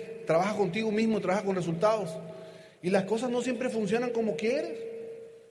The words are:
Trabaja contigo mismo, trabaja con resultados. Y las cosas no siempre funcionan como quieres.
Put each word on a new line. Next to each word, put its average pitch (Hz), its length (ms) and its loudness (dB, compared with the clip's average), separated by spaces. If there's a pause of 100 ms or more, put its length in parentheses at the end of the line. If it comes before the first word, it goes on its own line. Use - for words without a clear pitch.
(260)
Trabaja 185 300 2
contigo 208 360 2
mismo, 220 280 2
trabaja 180 240 2
con 190 120 0
resultados. 185 600 2 (680)
Y 180 80 0
las 190 120 4
cosas 226 280 0
no 240 120 0
siempre 247 260 -2
funcionan 220 420 0
como 226 260 0
quieres. 269 420 0 (720)